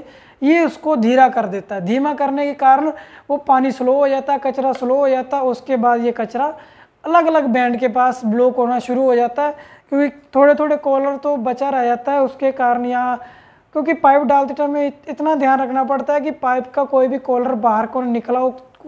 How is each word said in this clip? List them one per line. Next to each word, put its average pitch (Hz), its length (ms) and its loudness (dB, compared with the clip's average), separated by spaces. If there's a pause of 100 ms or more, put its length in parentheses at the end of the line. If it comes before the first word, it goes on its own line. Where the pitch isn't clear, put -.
(420)
ये 320 220 4
उसको 302 320 -2
धीरा 247 320 4
कर 240 180 -2
देता 190 280 -8
है। 190 100 -6
धीमा 269 300 -2
करने 277 320 -2
के 285 80 -4
कारण 277 380 2 (380)
वो 285 80 -2
पानी 269 340 2
स्लो 254 220 0
हो 277 140 2
जाता 269 240 -2
है, 277 80 -2
कचरा 262 320 -2
स्लो 254 240 -2
हो 277 120 2
जाता 262 280 -2
है, 277 80 -2
उसके 254 320 -2
बाद 240 240 2
ये 233 120 -2
कचरा 240 400 -4 (520)
अलग 330 220 4
अलग 311 200 2
बैंड 240 340 0
के 254 80 2
पास 247 360 0
ब्लॉक 240 320 2
होना 247 240 0
शुरू 247 220 -2
हो 262 140 4
जाता 240 260 0
है, 294 120 -2 (340)
क्योंकि 285 280 0 (180)
थोड़े 277 200 6
थोड़े 302 240 0
कॉलर 277 380 0
तो 294 220 -4
बचा 247 320 -4
रह 262 140 0
जाता 240 280 -2
है 285 80 2
उसके 269 320 -2
कारण। 247 340 0
यहाँ 247 300 -2 (580)
क्योंकि 302 200 0
पाइप 277 280 4
डालते 277 320 0
टाइम 294 160 -2
में 285 160 -2
इत-, 285 220 -10
इतना 302 280 -2
ध्यान 269 240 2
रखना 262 240 -2
पड़ता 269 300 -2
है 294 60 0
कि 285 120 -6
पाइप 254 400 -4
का 285 140 0
कोई 262 220 2
भी 262 120 -2
कॉलर 254 360 -2
बाहर 220 300 0
को 254 140 -4
नहीं 247 120 -2
निकला 233 260 -2
हो, 254 180 -2 (320)